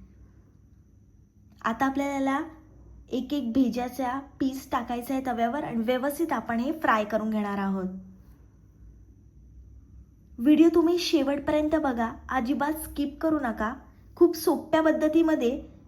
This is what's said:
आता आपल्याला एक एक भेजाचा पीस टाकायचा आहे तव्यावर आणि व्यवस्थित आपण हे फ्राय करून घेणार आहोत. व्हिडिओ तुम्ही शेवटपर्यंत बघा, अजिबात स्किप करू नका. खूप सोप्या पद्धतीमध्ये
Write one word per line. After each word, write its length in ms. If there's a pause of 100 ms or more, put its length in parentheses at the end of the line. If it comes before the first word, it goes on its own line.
(1600)
आता 240
आपल्याला 540 (680)
एक 240
एक 200
भेजाचा 680 (200)
पीस 320
टाकायचा 420
आहे 120
तव्यावर 380
आणि 140
व्यवस्थित 560
आपण 260
हे 120
फ्राय 340
करून 240
घेणार 280
आहोत. 320 (2500)
व्हिडिओ 360
तुम्ही 220
शेवटपर्यंत 800
बघा, 380 (160)
अजिबात 440
स्किप 480
करू 180
नका. 340 (420)
खूप 200
सोप्या 460
पद्धतीमध्ये 960 (120)